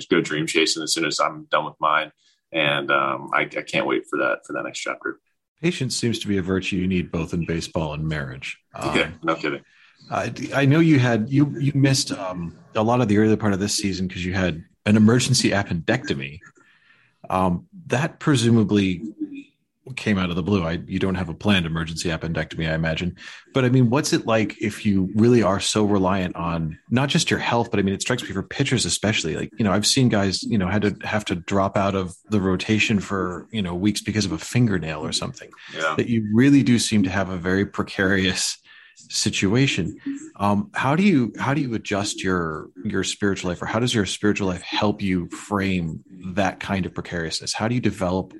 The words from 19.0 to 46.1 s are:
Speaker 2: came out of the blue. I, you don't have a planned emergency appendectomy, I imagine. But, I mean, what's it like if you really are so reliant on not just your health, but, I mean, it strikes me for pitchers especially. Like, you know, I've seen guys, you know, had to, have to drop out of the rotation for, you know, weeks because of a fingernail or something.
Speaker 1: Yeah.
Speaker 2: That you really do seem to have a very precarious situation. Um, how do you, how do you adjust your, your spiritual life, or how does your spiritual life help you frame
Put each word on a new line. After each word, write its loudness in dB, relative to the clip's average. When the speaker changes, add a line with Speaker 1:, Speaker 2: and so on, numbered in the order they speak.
Speaker 2:
came 0
out 0
of -4
the -2
blue. 2
I, -2
you -4
don't 0
have -4
a -8
planned 2
emergency -4
appendectomy, -4
I -2
imagine. -2
But, 4
I 4
mean, 6
what's 0
it 0
like 2
if -4
you 2
really 6
are 2
so 0
reliant 2
on -4
not 2
just 0
your 0
health, 0
but, 0
I 4
mean, 2
it -6
strikes -2
me -10
for -4
pitchers 0
especially. -2
Like, -6
you 0
know, 4
I've 2
seen 4
guys, 0
you 0
know, 0
had 0
to, 0
have -2
to -2
drop 0
out 2
of -4
the 2
rotation 2
for, -6
you -4
know, -4
weeks 0
because -2
of -4
a -4
fingernail 0
or -6
something. -8
Speaker 1:
Yeah. -2
Speaker 2:
That 0
you 0
really 8
do 4
seem 2
to 0
have -2
a -6
very 2
precarious 0
situation. 0
Um, 0
how 0
do 2
you, 4
how 0
do 0
you -4
adjust -4
your, -2
your -2
spiritual -2
life, -4
or -6
how -2
does 0
your 2
spiritual 0
life -4
help -2
you 0
frame -4